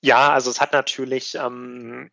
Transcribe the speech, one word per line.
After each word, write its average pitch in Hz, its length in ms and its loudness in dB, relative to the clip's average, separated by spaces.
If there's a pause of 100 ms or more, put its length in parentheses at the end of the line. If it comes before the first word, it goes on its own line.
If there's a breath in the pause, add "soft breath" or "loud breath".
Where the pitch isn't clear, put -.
Ja, 131 280 6
also 131 200 2
es 123 120 -4
hat 143 100 2
natürlich, 131 640 -2
ähm, 123 760 -10